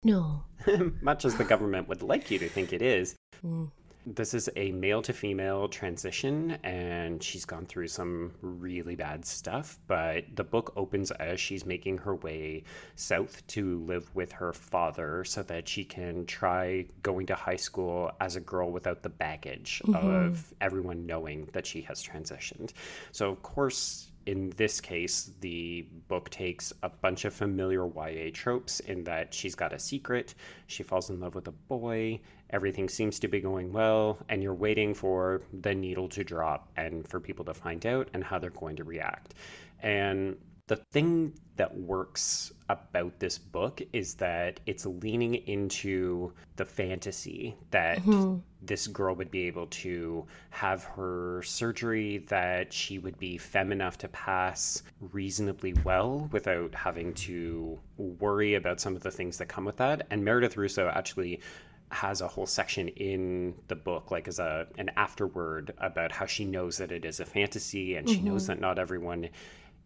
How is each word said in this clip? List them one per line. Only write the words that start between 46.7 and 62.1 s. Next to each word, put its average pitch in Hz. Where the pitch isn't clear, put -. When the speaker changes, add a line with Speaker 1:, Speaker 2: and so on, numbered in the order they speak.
Speaker 2:
that 87
Speaker 1:
Mm-hmm. 190
Speaker 2:
this 101
girl 98
would 87
be 92
able 87
to 82
have 95
her 90
surgery, 110
that 90
she -
would 92
be 90
femme 95
enough 98
to -
pass -
reasonably 95
well 123
without 87
having 85
to 85
worry 101
about 90
some 95
of 87
the 92
things 87
that 87
come -
with 104
that. 139
And 104
Meredith 120
Russo 98
actually 87
has 98